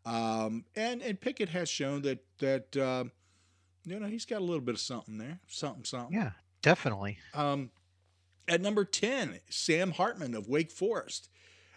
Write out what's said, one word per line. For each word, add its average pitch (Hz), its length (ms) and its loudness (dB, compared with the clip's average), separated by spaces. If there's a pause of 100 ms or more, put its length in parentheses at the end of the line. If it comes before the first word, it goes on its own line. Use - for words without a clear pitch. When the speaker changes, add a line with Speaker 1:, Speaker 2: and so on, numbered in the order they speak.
Speaker 1:
um, 113 600 0 (100)
and, 240 260 -2
and 208 180 -4
Pickett 233 300 -2
has 170 200 -2
shown 143 340 -2
that, 135 160 0 (200)
that, 135 380 2
uh, 127 280 2 (800)
you 185 140 -6
know, 208 80 -4
he's 220 180 -6
got 214 160 -2
a - 20 0
little 170 180 0
bit 120 140 0
of 95 60 -4
something 110 360 -6
there, 139 300 -10
something, 127 380 -6
something. 123 300 -6
Speaker 2:
Yeah, 175 160 0 (300)
definitely. 104 560 4 (160)
Speaker 1:
Um, 143 380 0 (760)
at 170 140 4
number 208 240 2
ten, 202 540 0 (100)
Sam 175 420 2
Hartman 175 440 0
of 104 120 -6
Wake 156 240 2
Forest. - 580 -2 (480)